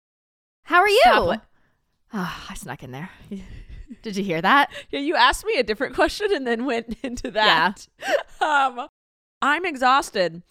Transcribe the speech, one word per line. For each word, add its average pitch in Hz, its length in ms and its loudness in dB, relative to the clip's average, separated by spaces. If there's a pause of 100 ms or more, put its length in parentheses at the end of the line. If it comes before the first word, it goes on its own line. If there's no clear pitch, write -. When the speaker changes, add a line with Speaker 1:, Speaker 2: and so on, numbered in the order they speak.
(640)
Speaker 1:
How 339 140 4
are 403 100 4
you? 415 140 4
Speaker 2:
Stop 214 320 4
it. 220 60 -10 (720)
Speaker 1:
Oh, 175 360 -8
I 196 60 -14
snuck - 280 -14
in 127 80 -14
there. 139 180 -14 (460)
<laughs> - 460 -18
Did 202 160 -8
you 196 80 -2
hear 170 160 -2
that? 269 280 4 (200)
Speaker 2:
Yeah, 277 100 -6
you 285 160 -2
asked 269 300 2
me 427 120 -2
a 254 60 2
different 226 320 -6
question 392 380 0
and 285 120 -4
then 233 200 -2
went 233 340 -6
<laughs> - 40 -20
into 247 280 -8
that. 190 560 2 (140)
Speaker 1:
Yeah. 311 640 0
Speaker 2:
Um, 247 200 -8 (540)
I'm 294 240 0
exhausted. 247 840 0